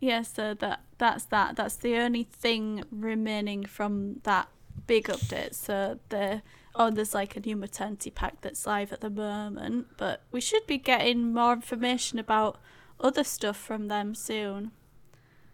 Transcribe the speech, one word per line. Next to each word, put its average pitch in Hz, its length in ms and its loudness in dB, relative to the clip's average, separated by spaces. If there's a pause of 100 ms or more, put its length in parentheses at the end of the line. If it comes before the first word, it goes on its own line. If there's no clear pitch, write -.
yeah, 240 220 4
so 214 320 -2
that, - 260 -2 (180)
that's - 280 4
that. 208 300 4
That's - 200 0
the 240 200 2
only 233 280 2
thing 220 640 -2
remaining 214 760 -2
from 202 560 -2
that 196 260 2 (380)
big 226 220 4
update. - 460 -2
So 202 440 -2 (100)
the, 202 340 0 (320)
oh, 226 160 4
there's, 214 240 0
like, 202 220 -2
a 202 40 -8
new 214 160 -4
maternity 202 540 -6
pack - 300 -6
that's - 260 -8
live 202 260 -2
at - 80 -10
the 220 100 -4
moment, 208 840 -4
but - 260 -2 (100)
we 247 80 -2
should 440 260 2
be 285 120 0
getting 240 560 4
more 240 180 6
information 247 680 0
about 214 400 2 (420)
other 277 240 4
stuff 208 320 -2
from 214 320 -6
them 208 260 -2
soon. 214 560 -6 (840)